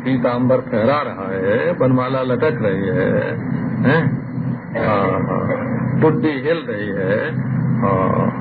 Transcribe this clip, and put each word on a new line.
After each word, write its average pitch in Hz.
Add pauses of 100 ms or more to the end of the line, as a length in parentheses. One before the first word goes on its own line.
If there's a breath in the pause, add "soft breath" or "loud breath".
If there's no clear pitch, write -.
पीताम्बर 123
फहरा 123
रहा 95
है, 107
बनमाला 131
लटक 127
रही 98
है, 92 (720)
हैं? 160 (760)
हाँ, 101 (160)
हाँ। 92 (600)
टुड्डी 156 (100)
हिल 160
रही 104
है, 98 (640)
हाँ। 95 (160)